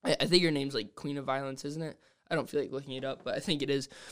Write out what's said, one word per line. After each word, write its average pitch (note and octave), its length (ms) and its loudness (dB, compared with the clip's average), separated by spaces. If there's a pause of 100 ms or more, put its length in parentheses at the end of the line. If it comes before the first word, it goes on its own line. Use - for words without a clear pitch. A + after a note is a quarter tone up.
I, B3 160 4
I - 60 4
think F3 180 6
her E3 60 6
name's, C#3 240 0
like, G#2+ 200 -4
Queen C#3+ 220 -4
of C#3 80 -4
Violence, C3+ 400 -2
isn't D3+ 180 -4
it? D#3+ 160 -8 (300)
I E3+ 80 0
don't C3+ 120 -2
feel D3 120 0
like B2 120 -4
looking C#3 220 -6
it C3 100 -6
up, C3+ 200 -6
but A#2 100 -2
I C#3 60 0
think D3 220 0
it C3 80 0
is. C#3 180 2 (240)